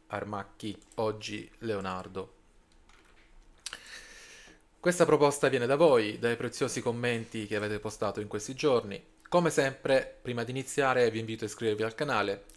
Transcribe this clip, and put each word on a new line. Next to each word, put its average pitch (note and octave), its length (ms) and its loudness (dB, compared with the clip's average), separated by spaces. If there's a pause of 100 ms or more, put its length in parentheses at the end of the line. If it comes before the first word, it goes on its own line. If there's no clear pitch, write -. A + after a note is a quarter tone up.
Armacchi, G2+ 720 -8 (180)
oggi G#2+ 600 -4
Leonardo. F#2+ 760 -6 (2500)
Questa F3 260 2
proposta D3 440 4
viene B2 180 0
da C3 80 4
voi, A#2 460 4
dai A#2 160 0
preziosi B2 440 -4
commenti A#2 680 -4
che G#2+ 80 -2
avete G#2 240 -2
postato G#2 400 -4
in G2+ 80 -8
questi G#2+ 260 -8
giorni. A2+ 500 0 (240)
Come F3 220 4
sempre, C3+ 720 2
prima A#2 220 -4
di A#2+ 80 -8
iniziare B2+ 580 2
vi A2 80 -4
invito A2+ 240 -6
a G#2+ 60 -6
iscrivervi G#2+ 340 -2
al A2+ 140 -4
canale, G#2 480 0 (120)